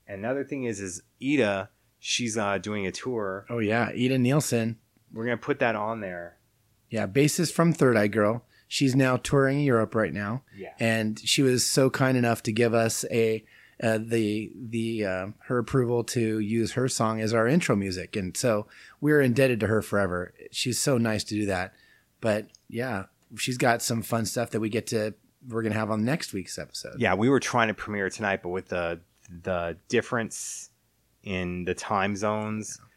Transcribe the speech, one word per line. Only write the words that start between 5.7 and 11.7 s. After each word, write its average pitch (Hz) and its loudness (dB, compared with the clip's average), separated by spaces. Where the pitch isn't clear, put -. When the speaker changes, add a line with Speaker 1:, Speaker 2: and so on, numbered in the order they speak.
Speaker 1:
on 107 -2
there. 87 -10
Speaker 2:
Yeah, 107 -2
bassist 147 2
from 170 6
Third 127 4
Eye 104 4
Girl. 107 2
She's 131 2
now 131 6
touring 139 2
Europe 123 2
right 104 2
now. 104 -4
Speaker 1:
Yeah. 95 -14
Speaker 2:
And 113 2
she - 2
was 127 4
so 135 4